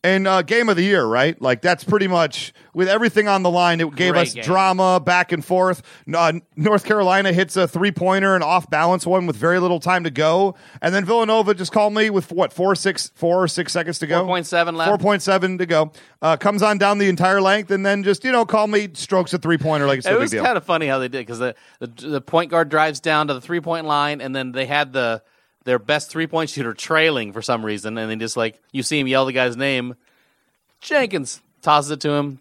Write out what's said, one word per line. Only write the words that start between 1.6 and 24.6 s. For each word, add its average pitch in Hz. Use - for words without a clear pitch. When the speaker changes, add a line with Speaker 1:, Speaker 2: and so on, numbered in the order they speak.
Speaker 1:
that's 175
pretty 196
much, 170
with 180
everything 214
on 196
the 180
line, 175
it 160
gave 180
Speaker 2:
Great 170
Speaker 1:
us -
Speaker 2:
game. 117
Speaker 1:
drama 185
back 180
and 165
forth. 185
N-, 151
uh, 165
North 202
Carolina 196
hits 180
a 185
three-pointer, 190
an 170
off-balance 170
one 180
with 156
very 165
little 180
time 175
to 165
go. 160
And 175
then 196
Villanova 220
just 180
called 208
me 214
with, 196
what, 180
four, 185
six, -
four 175
or 175
six 170
seconds 170
to 165
go? 165
Speaker 2:
Four 180
point 180
seven 170
left. 165
Speaker 1:
Four 202
point 196
seven 185
to 180
go. 156
Uh, 156
comes 202
on 214
down 202
the 202
entire 185
length 190
and 190
then 196
just, 196
you 254
know, 240
call 214
me, 208
strokes 185
a 180
three-pointer 151
like 139
it's 123
Speaker 2:
It 185
Speaker 1:
no 208
big 262
Speaker 2:
was -
Speaker 1:
deal. 214
Speaker 2:
kinda 233
funny 160
how 135
they 127
did, 123
'cause 117
the, 123
the, 123
the 135
point 165
guard 165
drives 156
down 156
to 143
the 127
three-point 165
line, 147
and 131
then 131
they 131